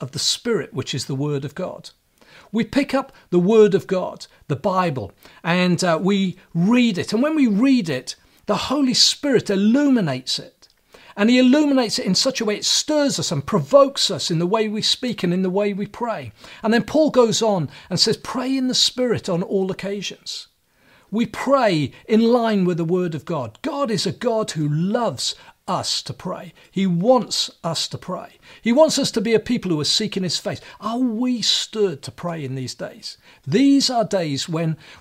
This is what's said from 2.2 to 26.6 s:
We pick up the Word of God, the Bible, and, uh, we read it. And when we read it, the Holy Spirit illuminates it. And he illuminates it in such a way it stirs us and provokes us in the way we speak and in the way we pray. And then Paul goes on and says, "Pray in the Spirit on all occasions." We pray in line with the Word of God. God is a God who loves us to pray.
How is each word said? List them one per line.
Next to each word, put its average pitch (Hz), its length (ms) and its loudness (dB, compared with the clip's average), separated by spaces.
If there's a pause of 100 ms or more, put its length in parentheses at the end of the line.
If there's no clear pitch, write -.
We 220 140 0
pick 277 280 0
up 269 200 -2 (160)
the 175 100 2
Word 208 340 6
of 190 140 0
God, - 400 -6 (220)
the 147 80 -4
Bible, 175 560 -2 (280)
and, 180 420 2
uh, 170 180 2
we 190 340 0 (180)
read 220 440 2
it. - 160 -4
And 226 100 2
when 311 120 0
we 277 120 4
read 233 400 2
it, 131 280 -6 (300)
the 196 220 -2
Holy 262 260 0
Spirit - 560 2
illuminates 208 880 2
it. - 300 -16 (480)
And 208 140 2
he 254 100 6
illuminates 262 580 4
it 254 80 -6
in 185 100 2
such 262 260 0
a 220 40 -4
way 208 120 -2
it - 80 -6
stirs - 540 0
us 160 120 -4
and 143 140 -4
provokes 269 640 2
us - 180 -6
in 165 100 0
the 175 80 0
way 220 200 0
we 214 140 -4
speak - 420 -2
and 180 100 0
in 185 100 0
the 185 60 0
way 202 220 0
we 202 140 -6
pray. 202 480 -8 (280)
And 220 120 2
then 233 100 2
Paul 302 260 2
goes 233 320 2
on 196 280 0 (200)
and 175 120 -2
says, - 160 0
"Pray 254 400 -4
in 254 100 0
the 247 80 -2
Spirit 240 540 0
on 175 140 -2
all 190 280 -2
occasions." - 760 -10 (640)
We 226 160 -2
pray 214 640 0 (140)
in 226 280 4
line 220 320 2
with 175 120 0
the 170 60 -2
Word 170 320 -2
of 143 80 -8
God. 135 380 -8
God 285 300 -4
is 185 140 -2
a 185 60 -2
God 220 400 -2
who 151 160 -2
loves 180 680 -2 (300)
us 165 360 -4
to - 120 -10
pray. 175 400 -12 (180)